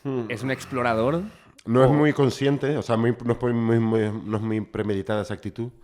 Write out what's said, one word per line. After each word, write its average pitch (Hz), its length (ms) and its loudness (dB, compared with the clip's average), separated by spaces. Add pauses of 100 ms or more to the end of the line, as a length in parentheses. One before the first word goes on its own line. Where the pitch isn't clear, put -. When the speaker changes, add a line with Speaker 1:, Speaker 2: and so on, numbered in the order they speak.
Speaker 1:
Hmm. 131 240 -4
Speaker 2:
es 120 140 -6
un 135 80 -4
explorador. 123 720 0 (420)
Speaker 1:
No 120 180 4
es 131 60 8
Speaker 2:
O 143 60 4
Speaker 1:
muy 147 180 4
consciente, 139 640 0
o 107 60 -2
sea, 113 160 0
muy, 117 260 2
no 120 80 2
es 113 80 -6
muy, 120 140 0
muy, 113 260 2
muy, 110 320 2 (140)
no 107 100 -2
es 104 60 -2
muy 110 180 -2
premeditada 104 640 -2
esa 107 100 -8
actitud, 113 380 -8 (140)